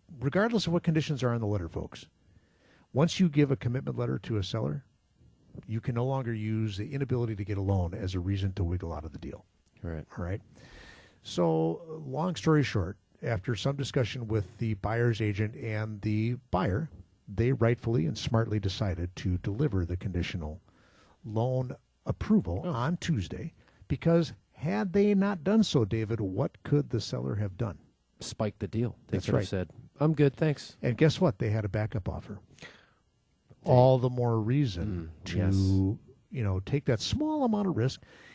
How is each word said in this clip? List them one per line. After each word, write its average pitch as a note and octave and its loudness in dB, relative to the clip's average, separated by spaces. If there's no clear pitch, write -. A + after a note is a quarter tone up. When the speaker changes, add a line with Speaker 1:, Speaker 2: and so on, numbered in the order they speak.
Speaker 1:
regardless F#3+ 0
of E3 0
what E3+ 2
conditions D3+ 0
are A#2+ 2
on A#2 0
the G#2+ 0
letter, G2+ 0
folks, - -10
once E3+ 2
you F#3 6
give C#3+ 4
a C#3 2
commitment B2+ -4
letter B2 -2
to A2 -2
a G2+ 0
seller, C3+ -4
you A2 -4
can A#2+ -4
no A#2 0
longer C3 -2
use A2 -2
the B2+ -8
inability A#2+ -2
to G2+ -4
get G2+ -4
a G2 -2
loan F#2 2
as F2+ -4
a F#2 0
reason G2 0
to G2 0
wiggle E2+ -2
out D#2 -8
of D2+ -12
the D#2 -14
deal. - -12
Speaker 2:
Right. E2 -6
Speaker 1:
All F2+ -6
right. F#2+ -4
So, D#3+ -2
long D#3 -4
story D3+ 4
short, F#2+ -2
after A#2 -2
some C#3 -2
discussion B2+ -2
with G#2+ -2
the A2 -2
buyer's A2+ 0
agent G#2 0
and G#2+ -6
the G#2+ 0
buyer, D#3 0
they A2+ 2
rightfully A#2 2
and G#2+ -2
smartly A2 0
decided F#2 -2
to F2+ 0
deliver G#2 0
the F2 -4
conditional E2+ -4
loan B2+ -2
approval D#3 0
Speaker 2:
Oh. F3 -2
Speaker 1:
on C#3 -2
Tuesday, B2 -4
because E3 2
had F#3+ -2
they G3+ 4
not G3 2
done G#3 4
so, B2+ 4
David, A2 -2
what G#2 -2
could C#3+ 2
the A2+ 0
seller B2+ -4
have G2 -4
done? A2+ -4
Speaker 2:
Spike - -4
the G2+ -4
deal. A2+ -2
They G2+ 0
Speaker 1:
That's - -4
Speaker 2:
could A#2 2
have B2 4
Speaker 1:
right. F#2+ -4
Speaker 2:
said, F#2 -2
"I'm D#3 4
good, C#3+ 4
thanks." - -2
Speaker 1:
And A#2+ 0
guess D3 4
what? F3+ 4
They A2+ 0
had G#2+ 0
a G#2+ -4
backup G#2+ -2
offer. - -8
Speaker 2:
Dang. - -18
Speaker 1:
All C3 8
the B2 2
more A#2+ 2
reason G2+ 0
Speaker 2:
Mm, - -20
Speaker 1:
to, - -4
Speaker 2:
yes. F#2+ 4
Speaker 1:
you C3+ -4
know, F#2+ 0
take C#3 -2
that A#2 2
small D4+ 0
amount G#3 2
of D#3 -2
risk. A#2+ 0